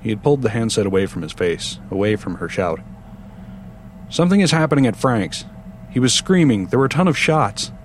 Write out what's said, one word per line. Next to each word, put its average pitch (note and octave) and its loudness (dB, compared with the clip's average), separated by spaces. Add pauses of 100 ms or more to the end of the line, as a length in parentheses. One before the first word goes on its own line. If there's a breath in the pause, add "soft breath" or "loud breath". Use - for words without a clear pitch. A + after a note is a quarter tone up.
He A#2 -6
had G#2+ -2
pulled C#3+ 2
the A#2 0
handset A2 0
away G2 2
from F2+ -6
his D#2 -8
face, - -2 (120)
away G2+ 0
from F#2+ -6
her F2 -8
shout. E2 -2 (1300 loud breath)
Something F3 4
is F3+ 4
happening D#3 4
at A2+ 2
Frank's. A#2 0 (460)
He - -2
was B2 4
screaming. C#3+ 4
There F2+ 0
were C3 4
a C3 2
ton F3 2
of D#3 2
shots. D3 0 (120)